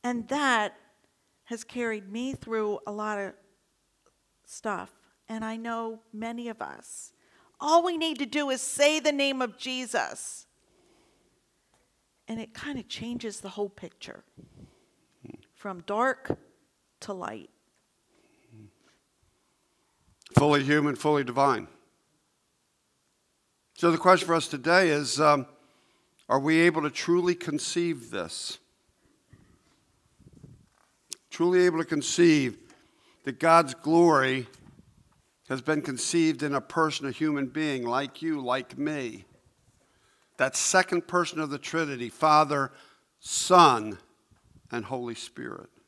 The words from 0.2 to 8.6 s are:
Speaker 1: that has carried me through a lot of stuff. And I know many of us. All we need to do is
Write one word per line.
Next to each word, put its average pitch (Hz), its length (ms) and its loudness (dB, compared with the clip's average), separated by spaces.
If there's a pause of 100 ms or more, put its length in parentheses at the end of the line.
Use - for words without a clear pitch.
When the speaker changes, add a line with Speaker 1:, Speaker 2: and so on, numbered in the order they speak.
Speaker 1:
that 254 460 0 (680)
has 226 200 -12
carried 220 460 -6
me 247 220 -6
through 220 540 -4
a 208 60 -10
lot 214 260 -6
of 196 160 -8 (1120)
stuff. 190 440 -10 (380)
And 220 160 -8
I 220 120 -8
know 226 440 -8 (120)
many 233 360 -10
of 226 140 -10
us. - 500 -16 (480)
All 320 240 4
we 349 140 -2
need 311 220 -2
to 277 60 -2
do 277 220 -2
is 262 140 -2